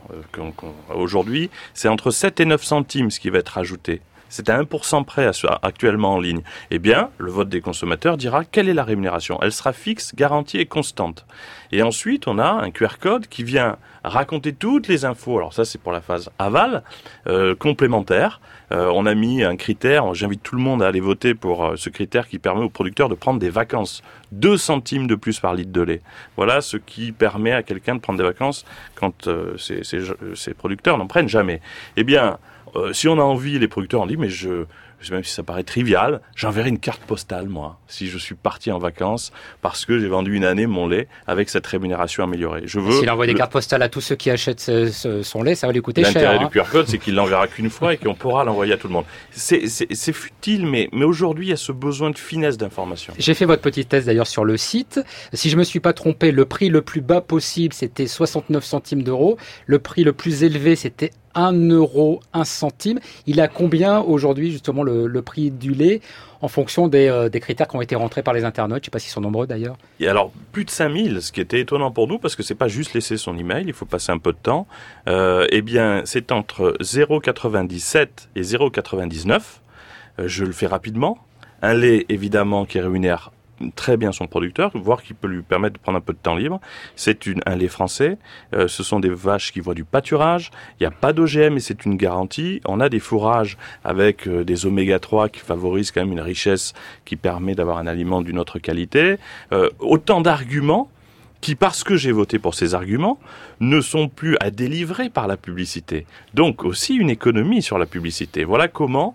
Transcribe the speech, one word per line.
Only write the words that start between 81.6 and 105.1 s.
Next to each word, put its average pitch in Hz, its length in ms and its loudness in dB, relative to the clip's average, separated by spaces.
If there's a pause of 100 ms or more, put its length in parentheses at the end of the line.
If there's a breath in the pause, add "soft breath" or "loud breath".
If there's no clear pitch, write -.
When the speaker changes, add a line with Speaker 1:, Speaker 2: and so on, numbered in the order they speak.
Speaker 1:
Un 110 120 4
lait, 117 360 6
évidemment, 101 560 0
qui - 140 -4
rémunère 92 520 0 (440)
très 127 200 2
bien 110 160 0
son 90 160 -8
producteur, 92 460 -2
voire 110 280 0
qui - 120 -20
peut 104 140 -6
lui 90 140 -4
permettre 98 340 -2
de - 40 -20
prendre 92 180 -2
un 87 40 -2
peu 87 100 -4
de 85 60 -10
temps 85 180 -2
libre. 151 240 -4 (380 loud breath)
C'est - 300 0
une, 92 180 -4
un 92 100 0
lait 90 140 0
français. 143 480 -2 (360 loud breath)
Euh, 95 140 2
ce - 160 -8
sont 107 160 0
des 92 120 2
vaches 98 420 -2
qui 92 80 -8
voient 87 140 -6
du 80 100 -8
pâturage. 156 640 0 (280 loud breath)
Il - 40 0
n'y - 40 4
a - 40 -4
pas 151 220 2
d'O 160 120 4
G 151 160 2
M 151 140 6
et 131 60 0
c'est - 240 -8
une 101 100 2
garantie. 95 720 -2
On 98 160 -2
a 139 80 4
des 117 100 0
fourrages 107 580 2 (280 loud breath)
avec, 101 420 2
euh, 87 160 0
des 87 220 -2
oméga 95 340 2
trois 107 300 2
qui - 100 -16
favorisent 90 520 -2
quand 92 100 -2
même 95 100 -2
une 85 80 -4
richesse 92 540 -2 (320 loud breath)
qui - 100 -8
permet 92 400 -2
d'avoir 85 220 0
un 85 100 -6
aliment 87 340 -2
d'une 87 180 -4
autre 85 200 -6
qualité. 135 560 0 (380 loud breath)
Euh, 95 160 4 (100)
autant 160 400 4
d'arguments 151 680 0 (500 soft breath)
qui, 147 160 -4
parce - 280 0
que 196 140 2
j'ai 131 160 2
voté 104 260 2
pour 90 160 -2
ces 87 180 0
arguments, 113 460 -2 (400 loud breath)
ne 135 220 4
sont 156 260 0
plus 156 320 -2
à 101 100 -2
délivrer 160 600 -4
par 117 180 -4